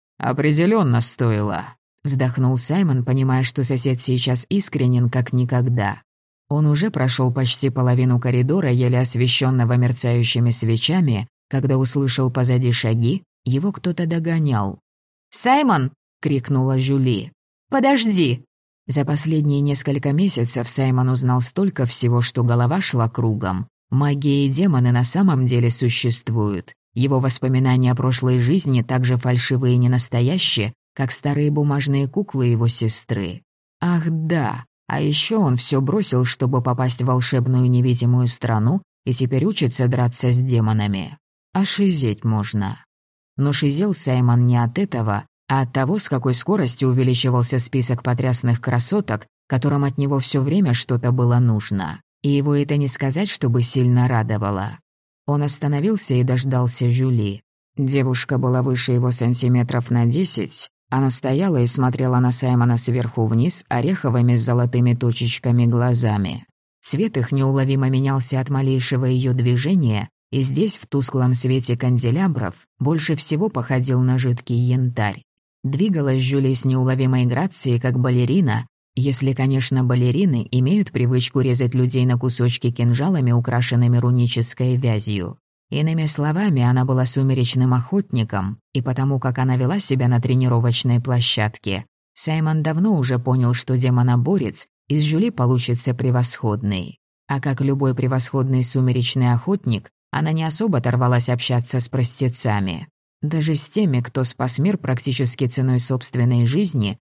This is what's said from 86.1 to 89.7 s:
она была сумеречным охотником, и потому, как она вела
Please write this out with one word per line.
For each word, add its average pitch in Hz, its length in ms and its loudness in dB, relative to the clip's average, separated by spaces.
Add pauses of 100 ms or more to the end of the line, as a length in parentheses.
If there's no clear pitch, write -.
она 127 200 2
была 127 220 0
сумеречным 127 680 0
охотником, 117 800 -4 (160)
и 135 80 -2
потому, 131 380 -2
как 127 180 -2
она 131 180 0
вела 127 220 0